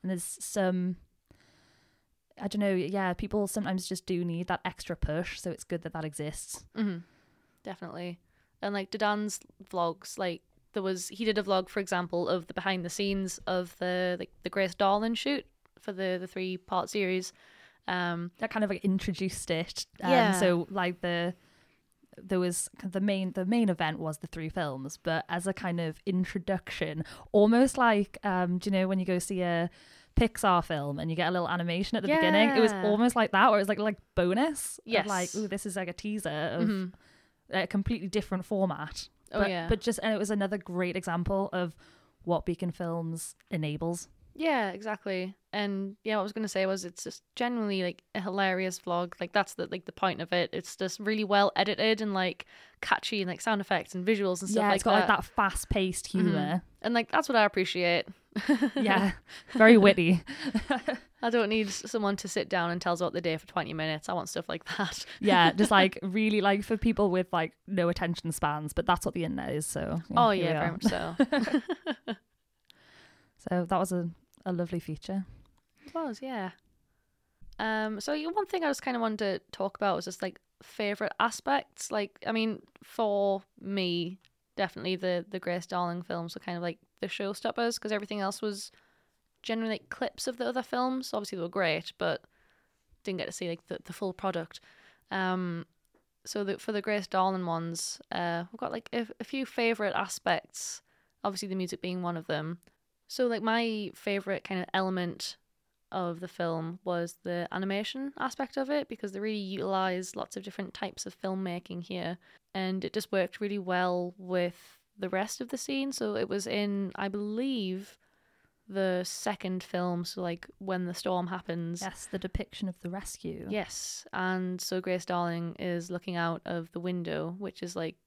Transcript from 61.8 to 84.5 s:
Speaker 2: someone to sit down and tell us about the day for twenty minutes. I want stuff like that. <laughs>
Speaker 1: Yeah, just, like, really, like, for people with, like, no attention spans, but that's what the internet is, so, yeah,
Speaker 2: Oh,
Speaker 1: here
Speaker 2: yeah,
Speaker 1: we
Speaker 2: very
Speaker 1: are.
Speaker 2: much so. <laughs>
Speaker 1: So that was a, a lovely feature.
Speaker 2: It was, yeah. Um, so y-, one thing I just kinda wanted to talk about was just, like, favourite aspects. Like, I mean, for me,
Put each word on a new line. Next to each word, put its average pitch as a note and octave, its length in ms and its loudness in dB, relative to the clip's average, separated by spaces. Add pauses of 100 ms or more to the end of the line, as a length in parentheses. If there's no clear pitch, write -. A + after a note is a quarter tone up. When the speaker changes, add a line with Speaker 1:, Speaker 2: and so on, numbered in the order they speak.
Speaker 2:
someone G3+ 260 2
to G3 120 -6
sit - 220 0
down E3+ 200 2
and E3+ 120 -2
tell F3 100 2
us E3+ 80 0
about F3 140 0
the F3 80 0
day E3 160 0
for - 80 -12
twenty E3+ 260 -2
minutes. D#3 380 -4
I - 20 0
want F3+ 160 -2
stuff - 200 -4
like E3 160 -6 (120)
that. - 360 -4
<laughs> - 80 -14
Speaker 1:
Yeah, F3+ 320 8
just, G#3 180 4
like, F#3+ 320 6
really, G#3 380 2
like, G3+ 240 4
for A3+ 120 -2
people G#3 360 4
with, F#3 200 0
like, E3 200 0 (160)
no F3+ 200 2
attention E3+ 440 -2
spans, D3+ 400 -2
but - 120 0
that's F3 220 2
what - 80 -2
the E3+ 100 -2
internet C3+ 300 -4
is, D#3 100 -2
so, D3+ 460 -4
yeah, - 60 0 (100)
Speaker 2:
Oh, A3 40 6
Speaker 1:
here F#3+ 160 2
Speaker 2:
yeah, E3 40 2
Speaker 1:
we D#3+ 80 2
Speaker 2:
very D#3 80 2
Speaker 1:
are. E3+ 60 0
Speaker 2:
much A3+ 1400 0
so. A3 80 -4
<laughs> - 0 - (1300)
Speaker 1:
So F3+ 160 2
that F3+ 120 2
was F#3 140 0
a, F3 160 0 (380)
a F#3 60 -2
lovely F3 280 -2
feature. F#3+ 440 -6 (600)
Speaker 2:
It - 80 -20
was, D4+ 280 -6
yeah. A3+ 280 -6 (1080)
Um, G#3+ 420 0
so - 120 -2
y-, D4+ 200 -2
one G4 140 0
thing F4+ 180 0
I D4+ 40 4
just C#4 140 0
kinda B3 180 0
wanted A3 180 0
to G3+ 200 0 (140)
talk G3 240 -4
about G3 200 2
was E3+ 100 -4
just, F3+ 160 -8
like, - 180 -6 (220)
favourite G#3 580 -2
aspects. - 720 0
Like, G#3 340 -2
I - 60 0
mean, A3 300 0 (200)
for G3+ 600 2 (180)
me, F3+ 580 -2 (380)